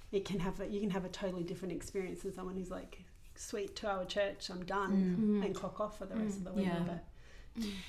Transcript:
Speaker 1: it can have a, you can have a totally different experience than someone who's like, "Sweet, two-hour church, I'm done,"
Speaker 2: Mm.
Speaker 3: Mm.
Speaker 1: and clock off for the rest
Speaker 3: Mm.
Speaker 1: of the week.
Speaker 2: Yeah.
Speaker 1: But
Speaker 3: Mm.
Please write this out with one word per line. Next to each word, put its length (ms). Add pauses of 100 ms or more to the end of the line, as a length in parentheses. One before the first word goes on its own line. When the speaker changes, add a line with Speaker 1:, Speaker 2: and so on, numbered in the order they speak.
(120)
Speaker 1:
it 120
can 160
have 200
a, 60
you 140
can 100
have 140
a 40
totally 360
different 280
experience 500
than 120
someone 220
who's 140
like, 320 (320)
"Sweet, 400
two-hour 300
church, 460
I'm 140
done," 280
Speaker 2:
Mm. 480
Speaker 3:
Mm. 60
Speaker 1:
and 80
clock 260
off 180
for 80
the 100
rest 180
Speaker 3:
Mm. 40
Speaker 1:
of 60
the 80
week. 140
Speaker 2:
Yeah. 200
Speaker 1:
But 180 (540)
Speaker 3:
Mm. 120 (180)